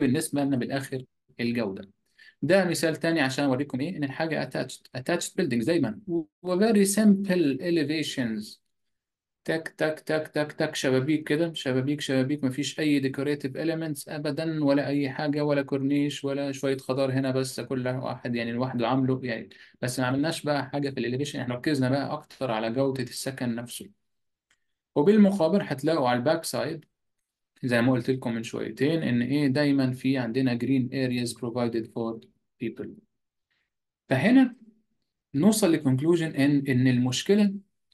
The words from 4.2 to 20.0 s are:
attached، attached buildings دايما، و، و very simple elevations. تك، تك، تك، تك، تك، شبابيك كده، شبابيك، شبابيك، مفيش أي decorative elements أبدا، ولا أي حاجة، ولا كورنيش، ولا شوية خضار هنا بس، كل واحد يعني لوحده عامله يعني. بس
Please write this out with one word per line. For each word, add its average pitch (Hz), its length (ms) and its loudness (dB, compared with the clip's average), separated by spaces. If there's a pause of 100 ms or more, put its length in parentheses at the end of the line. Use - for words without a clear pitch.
attached، 139 500 -8
attached 170 300 -4 (100)
buildings 120 260 0
دايما، 147 400 0
و، 170 160 -2 (200)
و 180 180 0
very 208 260 6
simple 190 720 4
elevations. 143 1000 -2 (840)
تك، 160 240 -4
تك، 156 320 -2
تك، 156 280 -4
تك، 151 240 -4
تك، 151 220 -4
شبابيك 143 540 0
كده، 165 240 0
شبابيك، 139 480 -2
شبابيك، 135 440 0
مفيش 131 360 -2
أي 147 220 2
decorative 139 500 -2
elements 160 560 -4
أبدا، 156 560 -4
ولا 139 220 4
أي 143 240 -2
حاجة، 147 340 -2
ولا 143 180 2
كورنيش، 143 600 -2
ولا 139 280 -4
شوية 135 240 -2
خضار 131 360 -2
هنا 135 180 0
بس، 131 300 -2
كل 127 280 -4
واحد 123 460 -6
يعني 117 180 -4
لوحده 120 360 -2
عامله 131 340 2
يعني. 113 260 -8 (340)
بس 127 180 -4